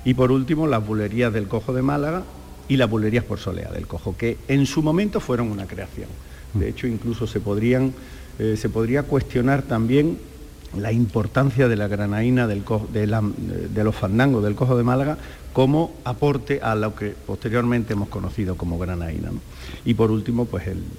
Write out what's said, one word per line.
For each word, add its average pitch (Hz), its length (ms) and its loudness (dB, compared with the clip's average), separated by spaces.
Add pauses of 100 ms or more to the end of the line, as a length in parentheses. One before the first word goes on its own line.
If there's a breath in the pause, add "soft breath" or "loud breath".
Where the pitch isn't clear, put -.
Y 127 120 4
por 127 180 6
último, 147 340 2
las 113 180 2
bulerías 107 460 0
del 104 160 -2
Cojo 113 260 -2
de 127 80 0
Málaga 147 420 0 (440)
y 131 80 2
las 123 140 6
bulerías 110 340 2
por 98 160 -4
solea 85 320 -6
del 82 160 -6
Cojo, 85 300 -6
que 117 200 -2 (120)
en 135 160 4
su 156 180 0
momento 196 380 2
fueron 120 280 0
una 98 160 -6
creación. 92 440 -10 (440 loud breath)
De 104 140 0
hecho, 110 180 -6
incluso 113 400 -2
se 107 140 -2
podrían, 120 540 2 (440 loud breath)
eh, 110 200 0
se - 100 -2
podría 113 360 0
cuestionar 135 580 2
también 135 560 2 (600)
la 107 140 -2
importancia 120 800 2
de 113 80 2
la 104 100 0
granaína 107 600 2
del 101 160 -2
co-, 107 280 0
de 107 160 0
la, 107 160 2
de 90 640 -2
los 110 100 2
fandangos 113 480 4
del 104 120 2
Cojo 127 200 2
de 120 80 4
Málaga 135 340 2 (360 loud breath)
como 147 500 4
aporte 139 580 0
a 113 140 0
lo 107 200 0
que 104 200 -6 (100)
posteriormente 117 680 0
hemos 101 160 -2
conocido 92 480 -4
como 85 200 -2
granaína, 85 540 -4
¿no? - 80 -6 (460 loud breath)
Y 120 80 4
por 110 180 4
último, 117 340 0
pues 92 220 -4
el 90 160 -4 (160)